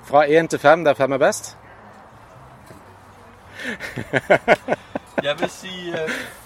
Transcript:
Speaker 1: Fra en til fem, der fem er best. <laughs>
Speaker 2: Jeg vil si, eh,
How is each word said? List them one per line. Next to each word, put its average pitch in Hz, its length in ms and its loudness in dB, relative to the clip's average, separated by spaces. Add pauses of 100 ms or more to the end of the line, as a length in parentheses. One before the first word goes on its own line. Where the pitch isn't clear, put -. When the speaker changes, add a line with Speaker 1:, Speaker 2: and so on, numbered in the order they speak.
Speaker 1:
Fra 147 200 4
en 156 240 2
til 147 100 -4
fem, 160 260 6
der 143 100 4
fem 135 180 -2
er 135 60 -2
best. - 380 -2 (2000)
<laughs> - 1700 -2
Speaker 2:
Jeg - 180 -2
vil 180 100 -4
si, 180 400 -12
eh, 160 200 -6 (360)